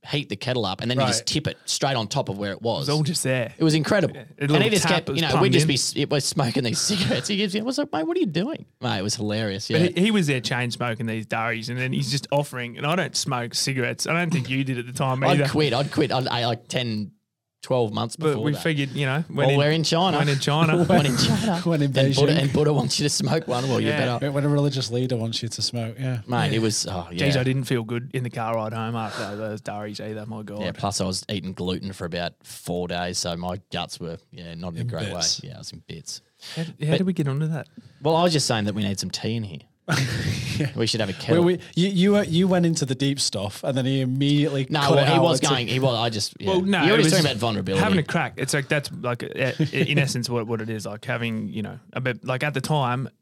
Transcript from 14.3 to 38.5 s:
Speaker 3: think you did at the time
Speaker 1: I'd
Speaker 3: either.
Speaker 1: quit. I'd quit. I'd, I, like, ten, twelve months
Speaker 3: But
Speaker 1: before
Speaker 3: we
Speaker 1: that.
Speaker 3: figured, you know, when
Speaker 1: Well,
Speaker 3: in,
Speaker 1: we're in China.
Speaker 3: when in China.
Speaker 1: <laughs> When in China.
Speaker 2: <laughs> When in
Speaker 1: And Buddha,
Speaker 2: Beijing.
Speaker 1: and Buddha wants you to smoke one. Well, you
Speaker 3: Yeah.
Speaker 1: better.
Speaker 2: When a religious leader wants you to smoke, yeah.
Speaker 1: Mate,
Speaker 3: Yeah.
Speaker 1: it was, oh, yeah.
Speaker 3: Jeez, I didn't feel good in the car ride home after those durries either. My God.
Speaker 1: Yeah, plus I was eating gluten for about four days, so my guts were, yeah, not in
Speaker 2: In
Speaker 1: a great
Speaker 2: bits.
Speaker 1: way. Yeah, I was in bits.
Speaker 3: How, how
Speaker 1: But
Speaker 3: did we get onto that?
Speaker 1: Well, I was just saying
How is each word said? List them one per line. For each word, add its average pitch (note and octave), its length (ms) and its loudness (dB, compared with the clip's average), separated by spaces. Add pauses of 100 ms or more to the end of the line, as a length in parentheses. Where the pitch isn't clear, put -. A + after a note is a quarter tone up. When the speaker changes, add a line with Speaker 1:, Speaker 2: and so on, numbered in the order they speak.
Speaker 3:
think C3 180 0
you C3 160 0
did C3 140 -2
at A#2+ 80 -6
the B2 80 -12
time C3 280 0
Speaker 1:
I'd D#3 180 4
Speaker 3:
either. C#3 100 2
Speaker 1:
quit. C#3 240 2
I'd C#3 180 0
quit. D3+ 200 2
I'd, B2 160 0
I, A#2+ 180 0
like, A#2 220 -4
ten, A2 420 -2 (520)
twelve A#2+ 300 0
months A2+ 240 -4
Speaker 3:
But D#3 120 0
Speaker 1:
before C3+ 140 0
Speaker 3:
we D3 100 2
Speaker 1:
that. C#3 100 -4
Speaker 3:
figured, C#3+ 300 -2
you C#3+ 120 -2
know, C#3 240 0
when - 80 -8
Speaker 1:
Well, C#3 140 4
Speaker 3:
in, C#3 80 4
Speaker 1:
we're C#3+ 120 4
in E3 140 2
China. E3+ 320 2
Speaker 3:
when D3 140 2
in C#3 80 2
China. D#3 460 4
Speaker 1:
<laughs> - 40 -4
When F#3 160 6
in C3 140 2
China. F#3 420 2
Speaker 2:
<laughs> F3+ 40 -6
When E3 180 2
in C#3 160 2
Speaker 1:
And C3+ 160 4
Buddha, C#3 180 6
Speaker 2:
Beijing. D3 100 4
Speaker 1:
and C3+ 120 2
Buddha D3+ 180 4
wants C#3+ 260 2
you D#3 60 0
to C#3+ 60 2
smoke D#3+ 360 0
one. B2 220 0
Well, A2+ 140 2
you A2 60 2
Speaker 3:
Yeah. - 300 0
Speaker 1:
better. C#3 140 -2
Speaker 2:
When C#3 120 0
a D3 40 4
religious C#3+ 420 2
leader B2+ 280 0
wants A2+ 240 -4
you A#2 80 -4
to - 100 -8
smoke, A2+ 400 -4
yeah. B2+ 260 -2
Speaker 1:
Mate, A2+ 260 0
Speaker 3:
Yeah. A2 40 2
Speaker 1:
it A2+ 60 2
was, A2 280 0
oh, F2+ 220 -6
yeah. C#3 160 0
Speaker 3:
Jeez, C#3 80 2
I B2+ 80 2
didn't C3 200 0
feel A#2+ 180 -2
good A#2+ 320 -6
in B2+ 80 -4
the A#2+ 80 -6
car A2+ 260 -4
ride G#2+ 160 -2
home A2+ 240 -4
after G#2 400 -6
those G#2+ 240 -6
durries G#2 400 -10
either. G#2+ 240 -10
My A2 180 -10
God. G2+ 200 -10
Speaker 1:
Yeah, F2+ 100 -4
plus G2+ 300 -2
I - 20 0
was F#2 240 -4
eating F#2+ 240 -6
gluten F#2 400 -4
for F#2 140 -10
about E2+ 260 -6 (100)
four F2 460 -8
days, F2 300 -4
so F2 180 -4
my F2+ 240 -6 (100)
guts - 300 -8
were, E2+ 160 -10 (160)
yeah, E2+ 220 -16
not F2 180 -10
in E2 80 -8
Speaker 2:
In A#2 60 -4
Speaker 1:
a A#2+ 40 -6
great G2 220 -6
Speaker 2:
bits. F2 300 -4
Speaker 1:
way. - 80 -14
Yeah, - 60 -14
I - 20 -18
was - 120 -14
in - 160 -18
bits. - 360 -14 (340)
Speaker 3:
How, E3 60 -4
how E3 60 -6 (100)
Speaker 1:
But D3+ 180 2
Speaker 3:
did F#3+ 100 2
we F#3+ 60 0
get D#3+ 160 0
onto C#3+ 200 -2
that? D#3 200 -6 (320)
Speaker 1:
Well, D#3 160 4
I E3 60 6
was F3 100 4
just D3 140 2
saying A2 180 2